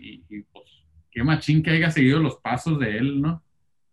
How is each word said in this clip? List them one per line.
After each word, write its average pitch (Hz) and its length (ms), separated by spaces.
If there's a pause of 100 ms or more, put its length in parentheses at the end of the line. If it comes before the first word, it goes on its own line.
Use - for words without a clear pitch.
(280)
y, 107 80
y, 101 60 (100)
pues, - 120 (460)
qué 117 140
machín 156 380
que 160 80
haya 165 200
seguido 143 280
los 156 180
pasos 143 420
de 110 200
él, 139 240
¿no? 165 200 (500)